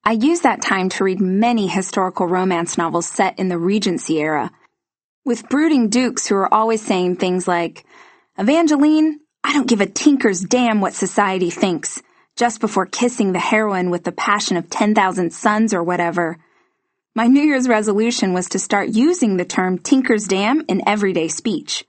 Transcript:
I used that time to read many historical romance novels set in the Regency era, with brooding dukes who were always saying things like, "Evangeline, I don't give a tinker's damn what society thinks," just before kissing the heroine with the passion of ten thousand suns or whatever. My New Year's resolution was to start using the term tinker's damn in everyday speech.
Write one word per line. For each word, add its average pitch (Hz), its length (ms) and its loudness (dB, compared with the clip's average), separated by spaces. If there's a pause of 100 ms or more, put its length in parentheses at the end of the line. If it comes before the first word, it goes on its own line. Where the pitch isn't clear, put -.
I 214 80 2
used 285 300 2
that 226 180 2
time 190 280 -2
to - 140 -4
read 190 160 0
many 208 480 0
historical 185 580 -2
romance 175 520 -2
novels 170 280 -2
set - 320 -2
in 190 120 -2
the 175 80 -4
Regency 175 600 -2
era, 151 320 -2 (760)
with - 240 -4
brooding 277 400 2
dukes 240 380 0
who 202 80 0
were 196 180 2
always 220 280 2
saying 180 360 0
things 180 320 -2
like, 170 340 -4 (540)
"Evangeline, 302 840 4 (240)
I - 80 -4
don't 269 160 0
give 214 140 2
a 190 60 2
tinker's 226 520 2
damn 226 400 0
what 190 140 0
society 190 560 0
thinks," - 520 -4 (360)
just 240 240 -2
before 196 240 0
kissing 208 480 -2
the 175 60 -2
heroine 196 500 0
with 175 160 -4
the 180 80 -4
passion 208 420 -2
of 170 140 -4
ten 214 260 0
thousand 185 380 0
suns 214 400 0
or 175 100 0
whatever. 170 540 -2 (800)
My 226 100 2
New 269 160 6
Year's 269 260 2
resolution 214 680 0
was 180 160 -2
to 196 100 -4
start - 300 -2
using 240 460 2
the 180 80 -2
term 185 360 -2
tinker's 247 460 0
damn 208 440 0
in - 180 0
everyday 190 400 0
speech. - 600 -6